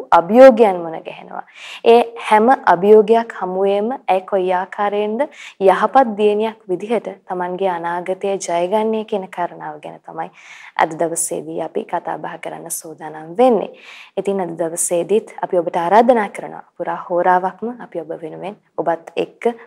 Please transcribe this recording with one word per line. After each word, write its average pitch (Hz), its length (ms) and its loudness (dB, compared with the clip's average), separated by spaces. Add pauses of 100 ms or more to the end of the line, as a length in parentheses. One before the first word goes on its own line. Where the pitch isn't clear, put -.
අභියෝගයන් 208 680 8
මුණ 165 220 -8
ගැහෙනවා. - 440 -16 (380)
ඒ 233 180 6 (180)
හැම 214 300 2 (160)
අභියෝගයක් 214 720 4
හමුවේම 196 580 -2 (120)
ඇය 185 180 0
කොයි 185 300 -2
ආකාරයෙන්ද 208 680 -4 (360)
යහපත් 214 560 4
දියණියක් 214 520 0
විදිහට 196 420 -4 (140)
Tamanගේ 180 480 -4
අනාගතය 180 680 -6
ජයගන්නේ 196 720 -2
කියන 196 220 -6
කාරණාව 160 520 -10
ගැන 165 200 -16
තමයි 165 280 -12 (460)
අද 160 240 0
දවසේදී 165 640 -4
අපි 160 220 -8
කතා 165 340 -8
බහ 165 200 -12
කරන්න 160 320 -14
සූදානම් 156 640 -14
වෙන්නේ. 226 360 2 (440)
ඉතින් 196 280 -4
අද 170 140 -6
දවසේදීත් 170 840 -2
අපි 180 200 -4
ඔබට 170 200 -2
ආරාධනා 208 520 4
කරනවා 160 420 -14
පුරා 170 280 -8
හෝරාවක්ම 185 760 0
අපි 180 240 -12
ඔබ 156 120 -12
වෙනුවෙන් 165 440 -14 (160)
ඔබත් 165 400 -4
එක්ක - 300 -6 (240)